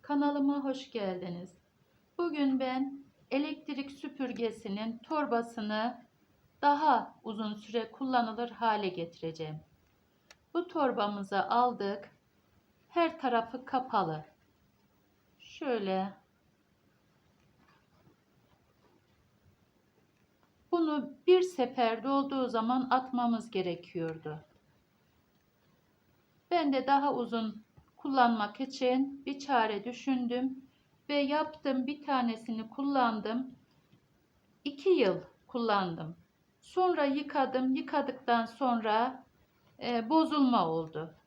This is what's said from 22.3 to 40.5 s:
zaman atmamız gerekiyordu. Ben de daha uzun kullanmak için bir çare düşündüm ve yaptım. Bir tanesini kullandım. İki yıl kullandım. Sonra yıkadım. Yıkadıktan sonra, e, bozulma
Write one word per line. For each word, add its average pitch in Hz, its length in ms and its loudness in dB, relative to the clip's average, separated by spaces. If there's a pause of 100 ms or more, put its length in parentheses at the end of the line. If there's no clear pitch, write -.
zaman 233 400 2
atmamız 240 640 0
gerekiyordu. 165 960 -4 (2000)
Ben 311 220 4
de 254 140 2
daha 277 260 4
uzun 226 520 -4 (400)
kullanmak 240 560 2
için 262 640 0
bir 277 140 -6
çare 220 440 0
düşündüm 247 840 -2 (440)
ve 294 60 -2
yaptım. 285 720 0
Bir 294 160 -8
tanesini 233 680 -2
kullandım. 247 840 0 (1080)
İki 285 260 -2
yıl 233 320 4 (260)
kullandım. 185 680 -2 (460)
Sonra 359 440 2
yıkadım. 262 720 0
Yıkadıktan 247 680 0
sonra, 233 800 0 (580)
e, 233 260 -2
bozulma 277 580 4